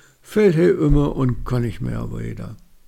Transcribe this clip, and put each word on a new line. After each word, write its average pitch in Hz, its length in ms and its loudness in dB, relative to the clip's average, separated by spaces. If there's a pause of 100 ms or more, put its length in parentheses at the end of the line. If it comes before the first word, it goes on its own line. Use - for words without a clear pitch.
(220)
fällt 208 340 2
er 170 220 4
immer 147 380 2
und 127 280 -2
kann 123 200 -2
nicht 113 180 -6
mehr 117 300 -6
weiter. 110 440 -10 (320)